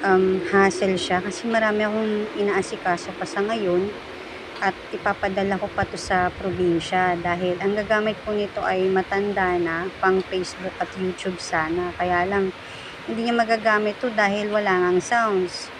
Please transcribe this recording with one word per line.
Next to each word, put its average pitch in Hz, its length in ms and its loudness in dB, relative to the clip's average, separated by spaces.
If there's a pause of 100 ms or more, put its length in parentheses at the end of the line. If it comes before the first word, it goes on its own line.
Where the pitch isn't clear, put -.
um, 190 320 4 (160)
hassle 190 480 4
siya 180 160 0
kasi 196 320 -2
marami 214 400 2
akong 214 480 0
inaasikaso 190 800 0
pa 190 80 -4
sa - 160 -4
ngayon. 202 480 0 (720)
At 196 160 -2 (160)
ipapadala 196 640 0
ko 196 160 -4
pa 196 160 -2
to - 80 -10
sa 185 400 2
probinsya 180 880 0
dahil 180 400 0
ang 202 160 0
gagamit 214 480 0
ko 214 80 -2
nito 208 240 -2
ay 190 320 2
matanda 190 640 0
na, 170 320 -2 (160)
pang 190 160 4
Facebook 185 640 -6
at 170 160 -6
YouTube 185 400 -4
sana. 170 560 -2
Kaya 180 320 2
lang, 196 240 0 (560)
hindi 226 160 -2
niya 233 160 2
magagamit 214 640 2
to 247 80 0
dahil 208 400 2
wala 196 320 4
ngang 180 160 4
sounds. 202 800 0